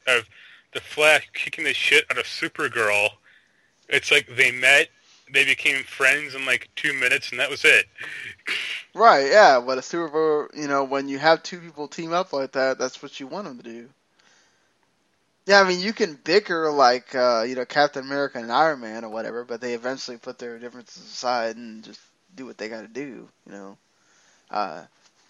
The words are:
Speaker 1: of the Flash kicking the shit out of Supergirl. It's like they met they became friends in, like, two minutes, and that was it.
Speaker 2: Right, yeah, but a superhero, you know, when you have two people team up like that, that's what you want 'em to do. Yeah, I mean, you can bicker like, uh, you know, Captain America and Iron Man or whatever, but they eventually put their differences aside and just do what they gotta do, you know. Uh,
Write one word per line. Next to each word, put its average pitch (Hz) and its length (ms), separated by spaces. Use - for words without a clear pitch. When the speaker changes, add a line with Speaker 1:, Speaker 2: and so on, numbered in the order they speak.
Speaker 1:
of 120 220
the 131 80
Flash 151 520
kicking - 320
the 139 100
shit 143 380
out 131 60
of 180 80
Supergirl. 113 800
It's - 240
like 147 240
they 127 160
met 135 360
they 135 120
became 135 400
friends 139 500
in, 135 120
like, 123 300
two 147 160
minutes, 131 380
and 123 100
that 135 100
was 139 140
it. 123 220
Speaker 2:
Right, 175 360
yeah, 165 300
but 131 180
a - 20
superhero, 156 760
you 147 140
know, 139 160
when 135 240
you 139 100
have 160 240
two - 160
people 156 300
team 165 240
up 180 200
like 135 200
that, 131 260
that's 127 240
what - 160
you 139 80
want 180 220
'em 131 100
to 107 60
do. 117 240
Yeah, 202 140
I 196 80
mean, 180 120
you 202 120
can 190 220
bicker 165 560
like, 127 440
uh, 123 320
you 127 80
know, 123 120
Captain 147 380
America 139 340
and 117 140
Iron 147 280
Man 113 240
or 110 60
whatever, 110 340
but 120 160
they 123 140
eventually 123 420
put 120 220
their 120 200
differences 120 440
aside 117 540
and 110 280
just 107 160
do 131 120
what 110 100
they 208 120
gotta 113 200
do, 117 400
you - 60
know. 98 240
Uh, 87 340